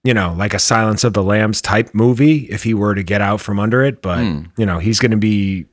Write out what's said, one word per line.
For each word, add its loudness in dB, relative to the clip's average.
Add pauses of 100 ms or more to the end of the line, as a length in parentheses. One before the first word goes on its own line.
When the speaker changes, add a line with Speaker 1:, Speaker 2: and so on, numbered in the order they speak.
Speaker 1:
you 2
know, 0
like -2
a -2
Silence 0
of 2
the 0
Lambs 0
type 0
movie 2
if -8
he 0
were 0
to -4
get 0
out 0
from -4
under 2
it. -2
But -2
Speaker 2:
Hmm. -2 (180)
Speaker 1:
you 0
know, -2
he's 0
gonna 2
be 0